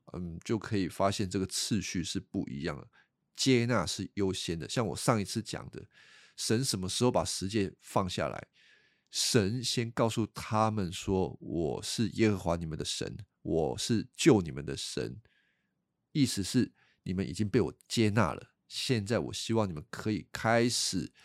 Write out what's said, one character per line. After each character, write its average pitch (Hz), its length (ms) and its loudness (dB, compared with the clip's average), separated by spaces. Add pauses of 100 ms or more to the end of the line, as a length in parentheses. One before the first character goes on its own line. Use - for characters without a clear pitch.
(140)
嗯， 85 300 -8
就 117 140 0
可 107 180 -4
以 95 140 0
发 98 200 2
现 101 180 -2
这 95 100 -2
个 95 80 0
次 - 340 -2
序 87 240 -4
是 - 160 -4
不 - 260 -4
一 69 180 -8
样 80 120 -4
的。 65 100 -16 (480)
接 123 300 4
纳 117 220 2
是 - 280 -4
优 98 160 2
先 87 280 -4
的， 76 100 -8
像 120 200 0
我 73 60 -4
上 120 240 2
一 101 60 0
次 107 180 -4
讲 - 280 -10
的， - 180 -14 (480)
神 117 260 2
什 123 160 0
么 92 80 -2
时 - 160 -2
候 123 80 6
把 - 140 4
十 - 240 -4
诫 98 320 0
放 - 280 0
下 85 200 -2
来？ 50 200 -10 (640)
神 113 540 2
先 117 260 -2
告 117 200 2
诉 110 160 0
他 110 440 0
们 98 220 -2
说 92 480 -2
，“我 78 420 -2
是 - 280 -2
耶 107 200 4
和 101 60 2
华 85 200 0
你 85 100 -4
们 78 120 -6
的 80 60 -4
神， - 400 -6 (160)
我 80 380 0
是 107 360 0
救 113 280 8
你 80 80 -8
们 67 160 -8
的 71 100 -4
神。” - 460 -6 (880)
意 143 140 4
思 98 160 -2
是 113 320 0 (300)
你 92 100 -4
们 95 120 -2
已 76 60 -6
经 107 160 -2
被 123 100 2
我 80 160 0 (140)
接 110 220 4
纳 101 240 2
了， - 180 -14 (160)
现 110 380 -2
在 110 120 0
我 69 140 -4
希 - 220 -4
望 110 120 4
你 92 60 -4
们 73 160 -8
可 - 240 -4
以 82 180 -4
开 117 380 4
始 - 420 -2 (140)